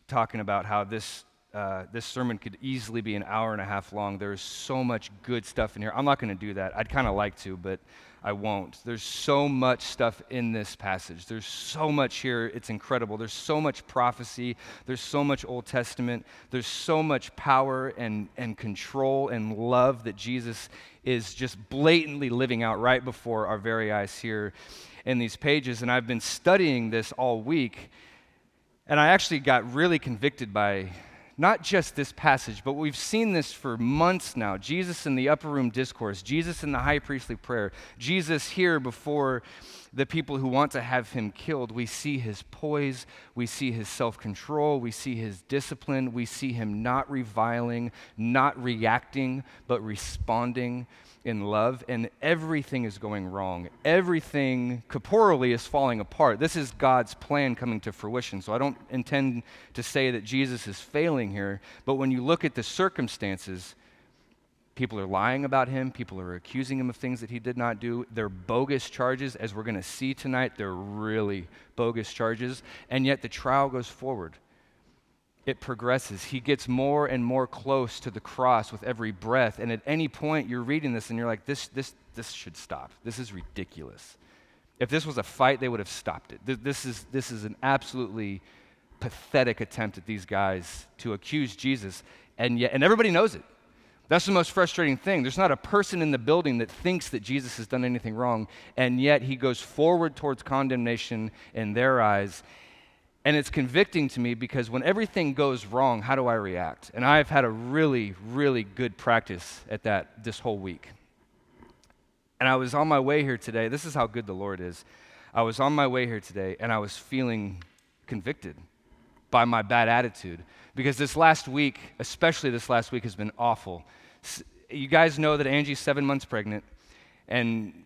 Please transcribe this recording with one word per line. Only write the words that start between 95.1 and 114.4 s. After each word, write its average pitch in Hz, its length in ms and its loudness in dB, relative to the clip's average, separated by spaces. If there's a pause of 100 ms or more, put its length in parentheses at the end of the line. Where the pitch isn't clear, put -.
There's 131 160 -2
not 185 140 6
a 131 40 2
person 196 460 0
in 151 80 2
the 131 80 2
building 143 400 4
that 113 120 -2
thinks 180 400 -2
that 117 100 -4
Jesus 123 380 -6
has 113 100 -10
done 127 160 0
anything 117 300 -2
wrong, 117 340 0 (280)
and 127 240 4
yet 143 220 6
he 131 140 -2
goes 123 240 0
forward 165 560 2
towards 139 260 -2
condemnation 120 880 0 (240)
in 107 200 -2
their 127 260 4
eyes. 101 420 2 (800)
And 151 120 6
it's 143 140 0
convicting 147 580 2
to - 120 -4
me 120 140 0
because 117 340 -4
when 127 140 -2
everything 185 500 2
goes 131 320 0
wrong, 117 380 2
how 131 140 0
do 127 100 2
I 117 80 2
react? 90 580 -4
And 123 120 -2
I've 147 240 8
had 143 160 6
a 113 60 2
really, 120 640 0 (140)
really 131 340 2
good 107 320 -6
practice 110 640 0 (100)
at 107 140 -6
that 104 400 -2
this 110 160 -8
whole 107 180 -2
week. 92 300 -10 (1500)
And 127 80 6
I 131 80 6
was 127 180 0
on 151 140 4
my 147 100 6
way 143 240 4
here 135 160 0
today. 113 300 -2
This 147 160 -6
is 147 100 -8
how 120 140 2
good 110 180 -6
the 101 60 -6
Lord 95 280 -6